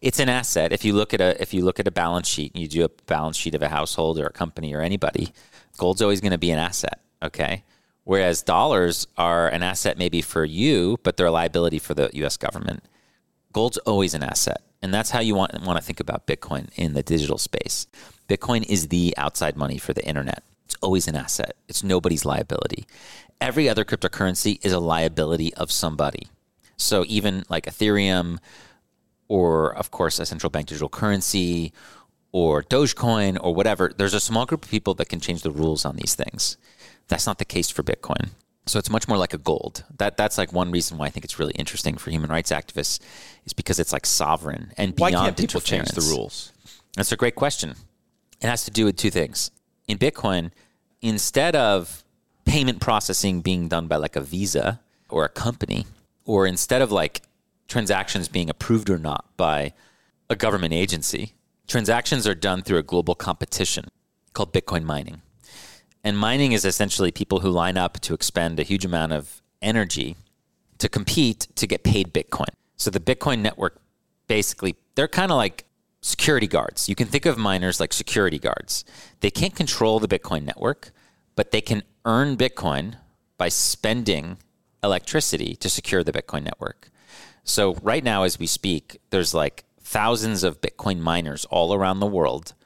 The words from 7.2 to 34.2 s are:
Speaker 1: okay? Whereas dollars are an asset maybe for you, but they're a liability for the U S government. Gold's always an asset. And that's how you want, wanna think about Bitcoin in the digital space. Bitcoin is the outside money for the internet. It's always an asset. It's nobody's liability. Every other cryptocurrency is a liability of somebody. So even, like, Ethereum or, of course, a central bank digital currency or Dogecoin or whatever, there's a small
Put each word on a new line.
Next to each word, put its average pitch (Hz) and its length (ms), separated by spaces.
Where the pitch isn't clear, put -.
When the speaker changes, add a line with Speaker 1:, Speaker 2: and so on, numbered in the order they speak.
Speaker 1:
okay? 80 420
Whereas 95 360
dollars 92 640
are 85 320
an 85 140
asset 90 380
maybe 85 220
for 80 240
you, 98 580
but 90 120
they're 90 120
a 82 40
liability 82 480
for - 140
the 73 200
U 73 120
S - 120
government. - 460
Gold's 113 260
always 98 360
an 76 80
asset. - 400
And 95 100
that's 107 200
how 123 80
you 110 160
want, - 260
wanna 87 200
think - 180
about - 260
Bitcoin - 500
in 82 180
the 69 100
digital 78 340
space. - 480
Bitcoin 110 380
is 90 220
the 87 280
outside 71 400
money 69 220
for - 160
the - 120
internet. 71 380
It's - 160
always 92 260
an 78 80
asset. - 400
It's - 160
nobody's 90 420
liability. - 640
Every 135 300
other 107 160
cryptocurrency 95 800
is 98 60
a 92 80
liability 80 760
of - 180
somebody. 73 580
So 95 320
even, 101 420
like, 82 180
Ethereum 95 720
or, 82 480
of - 160
course, 85 260
a 85 80
central 82 240
bank 76 200
digital 76 200
currency 90 840
or 78 320
Dogecoin 113 800
or 87 120
whatever, 95 420
there's 98 200
a 104 40
small 113 280